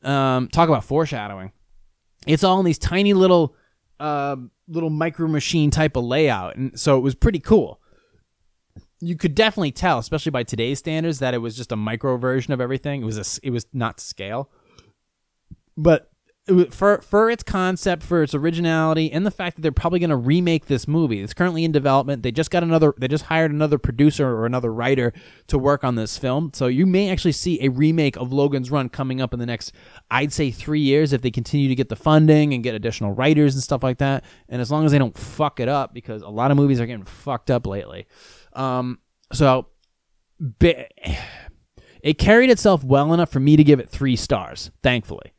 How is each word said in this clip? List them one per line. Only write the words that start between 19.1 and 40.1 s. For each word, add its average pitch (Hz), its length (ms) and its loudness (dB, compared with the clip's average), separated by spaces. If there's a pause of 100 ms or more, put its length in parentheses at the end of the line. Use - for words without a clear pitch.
and 196 120 -2
the 208 60 0
fact 175 240 -8
that 156 80 -14
they're 160 80 0
probably 170 300 0
gonna 160 160 0
remake 160 500 0
this 135 220 -2
movie. 147 320 0
It's 104 140 -12
currently 170 300 -2
in 160 60 0
development. 139 540 0
They 123 80 -2
just 156 180 -4
got 175 140 0
another, 160 340 4
they 131 80 4
just 143 200 -2
hired 160 260 0
another 147 260 0
producer 139 500 2
or 113 160 -2
another 120 280 -2
writer 120 400 0 (340)
to 156 100 -2
work 139 280 0
on 127 100 0
this 110 240 -6
film. 139 340 -2
So 131 140 -2
you 127 180 2
may 190 260 2
actually 170 220 0
see 170 300 -4
a 135 80 2
remake 151 460 2
of 127 160 -8
Logan's 139 400 0
Run 135 160 -2
coming 131 320 -6
up 127 120 -4
in 123 60 -8
the 120 80 -6
next, 120 260 -8 (380)
I'd 139 220 0
say, 143 180 -2
three 151 300 -4
years 143 320 2
if 123 100 -2
they 127 80 -2
continue 135 380 0
to 127 80 0
get 127 120 -2
the 110 80 -8
funding 156 580 4
and 117 100 -6
get 120 100 -4
additional 107 380 -4
writers 143 420 2
and 131 80 -4
stuff 135 220 -4
like 127 140 -4
that. 135 260 -2 (240)
And 123 120 -8
as 117 80 -6
long 156 160 0
as 151 60 4
they 143 80 4
don't 123 180 0
fuck - 440 -6
it 120 80 -2
up, 139 260 -4
because 110 280 -14
a 78 60 -18
lot 117 220 0
of 143 60 6
movies 139 240 4
are 117 60 -4
getting 113 180 -12
fucked - 480 -6
up 123 160 -2
lately. 98 400 -12 (460)
Um, 127 440 -6 (340)
so, 131 360 2 (720)